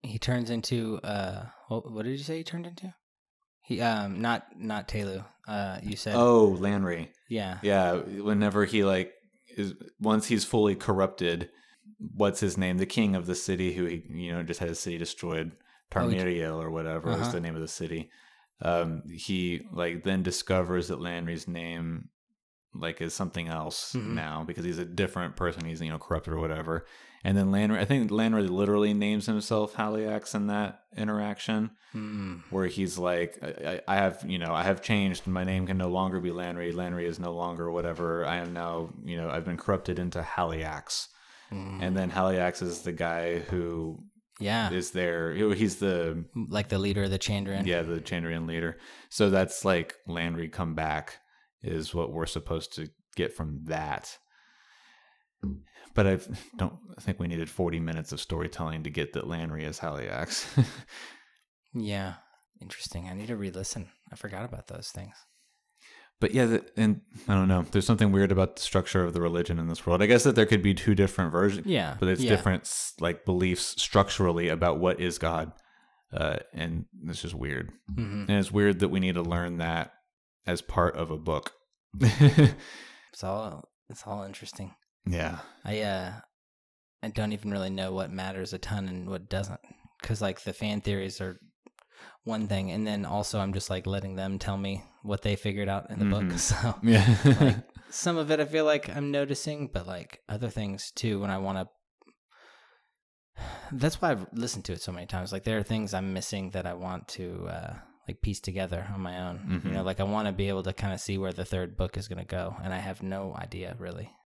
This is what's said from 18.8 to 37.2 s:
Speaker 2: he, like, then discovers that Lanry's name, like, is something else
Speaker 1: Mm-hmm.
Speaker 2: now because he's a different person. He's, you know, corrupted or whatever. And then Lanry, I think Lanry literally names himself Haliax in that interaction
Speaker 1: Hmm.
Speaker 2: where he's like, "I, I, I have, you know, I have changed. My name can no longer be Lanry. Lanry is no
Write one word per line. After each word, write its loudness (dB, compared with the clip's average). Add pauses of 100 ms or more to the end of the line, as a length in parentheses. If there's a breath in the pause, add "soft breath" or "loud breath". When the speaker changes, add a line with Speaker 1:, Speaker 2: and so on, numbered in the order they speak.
Speaker 2:
he, -2 (120)
like, -2
then 2
discovers 0
that -4
Lanry's -6
name, -6 (640)
like, -6
is -4
something -4
else -6
Speaker 1:
Mm-hmm. -4
Speaker 2:
now -4
because -8
he's -4
a -4
different -4
person. -2
He's, -6
you -4
know, -6
corrupted -4
or -2
whatever. -2 (380 loud breath)
And 4
then 4
Lanry, 4
I 2
think 2
Lanry 2
literally 4
names 0
himself 0
Haliax -2
in 0
that -2 (160)
interaction -2 (200 soft breath)
Speaker 1:
Hmm. -6 (120)
Speaker 2:
where 2
he's -2
like, 0
"I, -8
I, -6
I 2
have, 2
you -2
know, -2
I 2
have 2
changed. 0
My 0
name 0
can -2
no 0
longer 0
be -2
Lanry. -4
Lanry -4
is -4
no -4